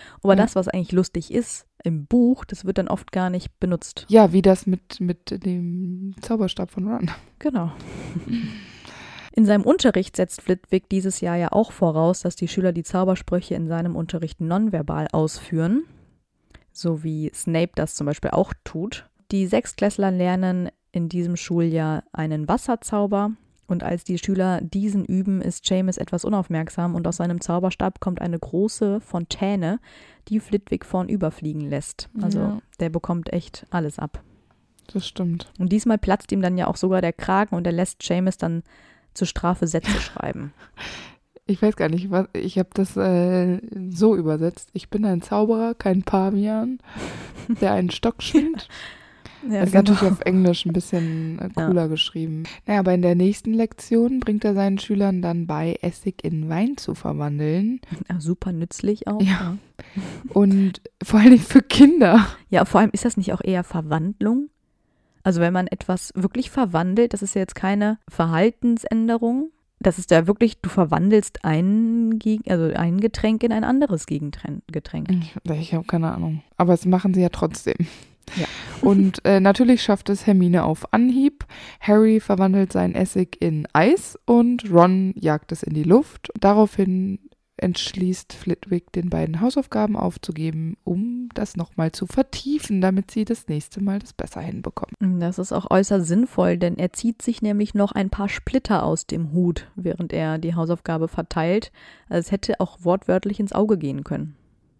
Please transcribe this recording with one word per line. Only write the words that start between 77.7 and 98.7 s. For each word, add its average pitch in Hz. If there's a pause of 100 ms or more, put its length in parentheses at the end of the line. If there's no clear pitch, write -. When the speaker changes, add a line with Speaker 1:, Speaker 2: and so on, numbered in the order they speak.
Speaker 1:
Ja. 175 (340)
Speaker 2:
Und, 196
äh, 196
natürlich 220
schafft -
es 202
Hermine 180
auf -
Anhieb. 254 (360)
Harry 220
verwandelt 190
sein 180
Essig 185
in 156
Eis 220
und 240
Ron 185
jagt 156
es -
in 156
die 151
Luft. 208 (100)
Daraufhin 196 (380)
entschließt 185
Flitwick, -
den 175
beiden 160
Hausaufgaben 220
aufzugeben, 160
um 233
das -
nochmal 165
zu -
vertiefen, 269
damit 190
sie 214
das 226
nächste 156
Mal 196
das -
besser -
hinbekommen. -
Speaker 1:
Das 175
ist 190
auch -
äußerst 190
sinnvoll, 180
denn 175
er 180
zieht -
sich -
nämlich 208
noch 202
ein 202
paar 202
Splitter -